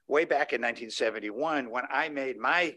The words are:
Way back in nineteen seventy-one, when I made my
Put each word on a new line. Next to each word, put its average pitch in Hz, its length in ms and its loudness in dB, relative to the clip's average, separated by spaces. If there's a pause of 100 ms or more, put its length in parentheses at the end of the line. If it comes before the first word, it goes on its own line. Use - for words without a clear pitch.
Way 147 180 4
back 147 300 2
in 117 80 0
nineteen 117 260 -2
seventy-one, 113 800 -2
when 123 240 -2
I 151 160 2
made 135 300 -4
my 160 380 2